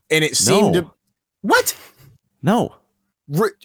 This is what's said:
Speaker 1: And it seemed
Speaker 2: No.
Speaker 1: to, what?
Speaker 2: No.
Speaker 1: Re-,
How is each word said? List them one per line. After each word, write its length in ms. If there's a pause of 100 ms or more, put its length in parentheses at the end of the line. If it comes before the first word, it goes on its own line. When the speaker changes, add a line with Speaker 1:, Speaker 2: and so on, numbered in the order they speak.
(100)
Speaker 1:
And 140
it 120
seemed 380
Speaker 2:
No. 60
Speaker 1:
to, 100 (520)
what? 340 (640)
Speaker 2:
No. 340 (520)
Speaker 1:
Re-, 220 (140)